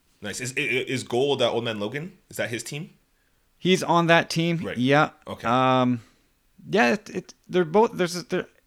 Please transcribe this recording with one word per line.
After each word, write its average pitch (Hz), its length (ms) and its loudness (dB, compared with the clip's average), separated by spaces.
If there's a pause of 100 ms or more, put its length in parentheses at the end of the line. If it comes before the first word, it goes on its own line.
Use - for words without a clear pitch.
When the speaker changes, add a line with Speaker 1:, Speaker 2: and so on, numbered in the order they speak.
(220)
Speaker 1:
Nice. 101 180 -8
Is, 127 180 -8
i-, 143 40 -2
is 123 420 -2
Gold, 127 380 0
uh, 117 100 4
Old 117 140 -2
Man 110 160 -4
Logan? 147 360 -8 (120)
Is - 80 -14
that 104 120 -4
his 113 140 -6
team? 151 280 -12 (680)
Speaker 2:
He's 175 260 2
on 170 240 2
that 165 220 4
team. 165 340 0
Speaker 1:
Right. 92 140 -6
Speaker 2:
Yeah. 139 320 4 (180)
Speaker 1:
Okay. - 180 -12
Speaker 2:
Um, 127 560 2 (680)
yeah, 226 240 2
it, - 160 -6
it, - 240 -10 (160)
they're 175 160 2
both, 202 260 2
there's, 175 340 -4
there, - 220 -4 (200)